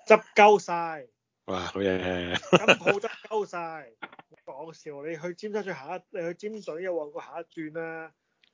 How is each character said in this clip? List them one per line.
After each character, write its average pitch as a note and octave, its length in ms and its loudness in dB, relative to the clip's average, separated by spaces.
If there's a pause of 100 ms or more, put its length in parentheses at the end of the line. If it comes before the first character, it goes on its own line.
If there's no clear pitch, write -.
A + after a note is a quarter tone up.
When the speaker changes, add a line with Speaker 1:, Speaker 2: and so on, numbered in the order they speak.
Speaker 1:
執 G#3+ 160 8 (120)
鳩 G#3 240 10
晒。 E3 480 -6 (400)
Speaker 2:
哇！ F#2 140 -4
好 F2+ 200 -6
嘢。 F2+ 540 0
Speaker 1:
金 F#3 420 4
鋪 - 240 0
執 A3+ 80 -6 (200)
鳩 G#3+ 180 -2
晒。 D#3+ 440 -8 (400)
唔 - 220 -18
好 C#3 120 -14
講 E3 80 -14
笑， C#3+ 340 -14
你 E3 100 -6
去 E3+ 180 -8
尖 G#3+ 180 -10
沙 G#3 100 -2
咀 F3+ 80 -8
下 D3+ 260 -8
一， F3+ 40 -10 (100)
你 G3 100 -8
去 E3+ 140 -4
尖 G#3+ 260 -8
咀 E3 200 -8
又 F#3 140 -2
旺 D3+ 180 -4
角 D#3+ 80 -10
下 C3+ 200 -12
一 E3+ 40 -10
轉 D#3 340 -10
啦， D#3+ 340 -8 (420)